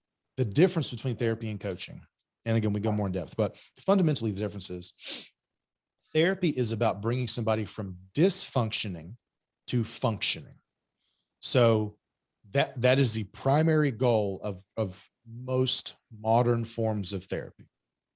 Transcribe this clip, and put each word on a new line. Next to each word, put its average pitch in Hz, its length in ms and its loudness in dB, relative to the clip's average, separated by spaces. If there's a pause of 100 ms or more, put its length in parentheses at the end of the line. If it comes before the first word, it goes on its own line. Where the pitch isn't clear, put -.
(360)
the 127 80 0
difference 147 460 2
between 123 240 -6
therapy 113 340 -2
and 104 120 -6
coaching, 92 440 -8 (400)
and 113 120 2
again, 107 160 2
we 104 80 0
go 110 100 0
more 104 160 0
in 95 60 -2
depth, 87 240 -6
but 104 200 0 (300)
fundamentally 170 460 2
the 95 80 -6
difference 98 300 -6
is 90 220 -8 (1200)
therapy 180 360 2
is 117 240 0
about 107 300 0
bringing 123 260 -2
somebody 110 360 0
from 92 340 -10 (160)
dysfunctioning 110 1040 0 (520)
to 120 160 0
functioning. - 720 -4 (840)
So 113 580 4 (540)
that, 139 280 -2
that 127 180 4
is 123 140 4
the 110 120 -2
primary 151 640 2
goal 107 520 0
of, 95 220 -8 (120)
of 98 340 -6 (160)
most 127 680 -2 (240)
modern 117 460 2
forms 107 480 -2
of 92 120 -6
therapy, - 440 -8 (480)